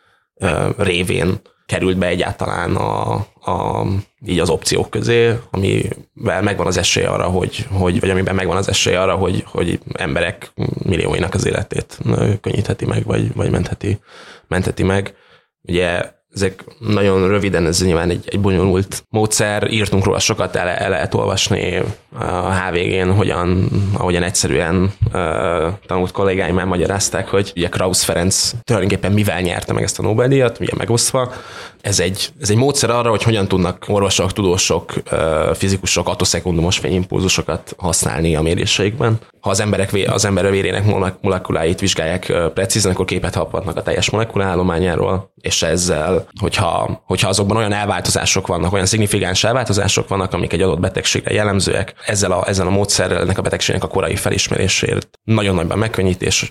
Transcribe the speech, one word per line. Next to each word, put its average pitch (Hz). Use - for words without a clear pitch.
ö, 98
révén 92
került 92
be 90
egyáltalán 92
a, -
a, 55
így 87
az 82
opciók -
közé, 117
amivel 98
megvan 90
az 92
esély -
arra, -
hogy, -
hogy, 90
vagy 95
amiben 92
megvan 92
az 98
esély -
arra, 92
hogy, 92
hogy 90
emberek 85
millióinak 87
az -
életét, -
ö, 113
könnyítheti -
meg, 113
vagy, -
vagy -
mentheti, -
mentheti 92
meg. 98
Ugye 87
ezek 95
nagyon 101
röviden, 92
ez 87
nyilván 87
egy, -
egy 98
bonyolult 95
módszer, 104
írtunk 101
róla 98
sokat, 101
el, 90
el 95
lehet 87
olvasni 98
a 90
H 92
V 85
G-n, 92
hogyan, 92
ahogyan 90
egyszerűen, 87
ö, 82
tanult 92
kollégáim 92
elmagyarázták, 92
hogy 98
ugye 85
Krausz 92
Ferenc 87
tulajdonképpen 98
mivel 101
nyerte -
meg 110
ezt -
a -
Nobel-díjat, 120
ugye -
megosztva. 120
Ez 98
egy, 95
ez 95
egy 107
módszer 135
arra, 120
hogy 104
hogyan 104
tudnak 90
orvosok, 98
tudósok, 90
ö, 80
fizikusok 95
attoszekundumos 87
fényimpulzusokat 90
használni 82
a 76
méréseikben. 110
Ha 98
az 101
emberek 98
vé-, 98
az -
ember 98
vérének 98
molek-, 98
molekuláit 90
vizsgálják, 87
ö, 85
precízen, 98
akkor 92
képet 90
kaphatnak 87
a -
teljes -
molekulaállományáról, 92
és -
ezzel, 87
hogyha, 87
hogyha 95
azokban 101
olyan 107
elváltozások 101
vannak, 87
olyan 92
szignifikáns 101
elváltozások 107
vannak, 95
amik 87
egy 92
adott 87
betegségre -
jellemzőek, 101
ezzel 95
a, 92
ezzel 95
a 90
módszerrel 95
ennek 90
a 92
betegségnek -
a -
korai 95
felismerésért -
nagyon 104
nagyban 85
megkönnyít, 95
és, -